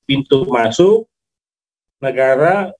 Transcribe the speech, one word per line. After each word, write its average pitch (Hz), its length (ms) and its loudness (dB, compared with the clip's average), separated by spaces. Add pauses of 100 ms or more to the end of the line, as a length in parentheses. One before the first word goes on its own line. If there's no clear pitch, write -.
pintu 135 400 0
masuk 170 640 0 (880)
negara, 135 800 0